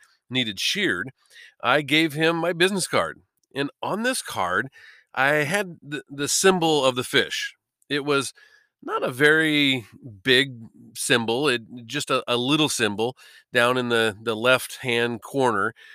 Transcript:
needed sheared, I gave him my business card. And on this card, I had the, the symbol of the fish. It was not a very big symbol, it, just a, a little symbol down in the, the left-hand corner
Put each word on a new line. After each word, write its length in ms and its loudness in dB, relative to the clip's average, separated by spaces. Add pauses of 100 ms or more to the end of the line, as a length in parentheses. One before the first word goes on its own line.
(300)
needed 320 -4
sheared, 500 -2 (500)
I 200 2
gave 320 0
him 240 0
my 160 -2
business 340 0
card. 320 -2 (340)
And 160 -4 (120)
on 220 -4
this 180 -2
card, 480 -2 (440)
I 300 0
had 380 -4
the, 280 -12
the 200 -4
symbol 560 4
of 100 2
the 80 -2
fish. 520 -2 (340)
It 160 -4
was 280 0 (500)
not 200 -4
a 80 -4
very 760 4 (380)
big 320 4 (400)
symbol, 520 0
it, 140 0 (240)
just 240 -8
a, 180 0
a 80 0
little 340 0
symbol 460 -2 (380)
down 240 4
in 120 -2
the, 320 2
the 140 -2
left-hand 840 0
corner 520 0 (220)